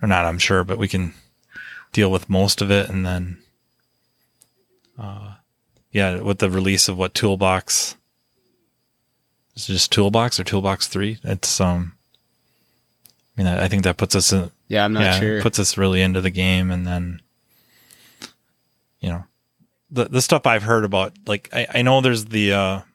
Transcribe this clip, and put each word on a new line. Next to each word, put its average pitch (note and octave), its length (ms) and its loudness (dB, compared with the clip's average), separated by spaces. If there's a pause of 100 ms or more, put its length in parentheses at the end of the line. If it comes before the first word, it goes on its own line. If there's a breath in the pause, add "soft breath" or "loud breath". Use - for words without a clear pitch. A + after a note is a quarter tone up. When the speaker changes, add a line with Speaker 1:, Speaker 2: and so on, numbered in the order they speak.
Speaker 1:
or A2+ 60 -2
not F2 180 2
I'm E2+ 120 -2
sure, F#2 260 2
but F#2 140 -6
we G#2 100 -2
can F2+ 260 -4 (800 loud breath)
deal G2+ 180 4
with F#2 180 -2
most F#2+ 320 2
of G2 100 0
it. G2+ 180 2
And F#2+ 160 -2
then, F2+ 340 -4 (1600)
uh, G2+ 360 -14 (560)
yeah, F#2 300 0
with G2 180 -2
the G2 120 0
release F#2+ 360 2
of F#2 100 -4
what F#2 180 -2
Toolbox, F#2+ 800 0 (1600)
is - 140 -12
it G2 40 -4
just - 180 0
Toolbox A2 480 2
or F#2 40 -4
Toolbox G2 440 -2
three? G#2 360 -4
It's, - 360 -4
um, F2 340 0 (1120)
I - 340 -10
mean, F#2 60 2
I, F2 160 -2
I G2 40 0
think F#2+ 160 0
that F2+ 140 0
puts - 180 0
us F#2 160 2
in, F#2 200 0 (160)
Speaker 2:
Yeah, G#2 180 2
I'm G#2 80 0
not G#2+ 100 2
Speaker 1:
yeah, F#2+ 160 2
Speaker 2:
sure. G#2+ 220 0
Speaker 1:
puts A2 160 0
us G2 200 0
really F#2+ 240 2
into F#2 200 2
the F#2 80 0
game. F#2 400 0
And F2+ 160 -2
then, F2 360 -4 (1800 loud breath)
you F#2+ 100 -6
know, E2+ 140 -6 (640)
the, B2 160 -2
the B2+ 160 0
stuff - 240 2
I've A2+ 180 2
heard A2 200 2
about, F#2+ 300 0 (120)
like, G#2 260 -4
I, A#2+ 140 -2 (100)
I A#2+ 60 2
know C3 200 4
there's A#2+ 240 0
the, G#2+ 280 0
uh, G2 280 0 (140)